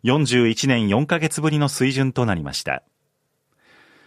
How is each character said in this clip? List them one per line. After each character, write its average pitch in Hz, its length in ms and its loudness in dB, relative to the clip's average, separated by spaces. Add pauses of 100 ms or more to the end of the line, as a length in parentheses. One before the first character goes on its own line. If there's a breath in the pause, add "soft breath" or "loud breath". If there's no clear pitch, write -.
四 139 220 4
十 120 220 4
一 113 200 -2
年 117 180 2
四 110 220 2
ヶ 175 100 0
月 156 220 -4
ぶ 156 100 0
り 151 80 0
の 147 100 2
水 135 240 0
準 131 200 0
と 127 120 0
な 107 120 0
り 78 80 -6
ま 69 80 -10
し - 100 -8
た。 65 220 -6 (1200 soft breath)